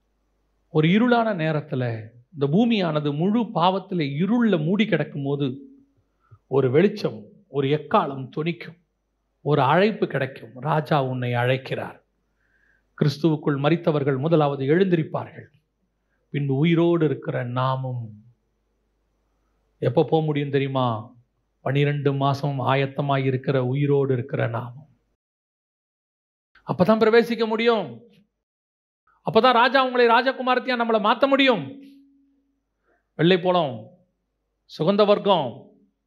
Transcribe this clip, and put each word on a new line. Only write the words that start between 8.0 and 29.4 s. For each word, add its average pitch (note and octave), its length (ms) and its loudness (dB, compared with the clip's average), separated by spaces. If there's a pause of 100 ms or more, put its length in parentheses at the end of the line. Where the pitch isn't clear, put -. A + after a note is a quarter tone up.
தொனிக்கும், E3 480 -8 (640)
ஒரு D3 200 0
அழைப்பு F3+ 460 2
கிடைக்கும். B2+ 480 -8
ராஜா D3+ 480 -2
உன்னை B2+ 300 -4
அழைக்கிறார். B2 680 -4 (1000)
கிறிஸ்துவுக்குள் D3+ 580 0
மரித்தவர்கள் D3 580 0
முதலாவது C#3+ 480 0
எழுந்திருப்பார்கள், D#3 800 -2 (840)
பின்பு C#3+ 260 -2
உயிரோடு E3 500 2
இருக்கிற C3 380 -4
நாமும். B2+ 680 -4 (1700)
எப்போ B2+ 260 2
போக D#3+ 220 0
முடியும் C#3+ 240 -2
தெரியுமா? C3 680 -2 (460)
பனிரெண்டு C#3+ 520 0
மாசம் C#3 460 -2
ஆயத்தமாய் C3+ 680 0
இருக்கிற, C3 400 -2
உயிரோடு C#3 480 0
இருக்கிற A#2+ 340 -4
நாமும். A#2+ 420 -10 (1800)
அப்பதான் G3 260 2
பிரவேசிக்க A3+ 480 2
முடியும். A3 600 -2 (1200)
அப்பதான் A#3 220 4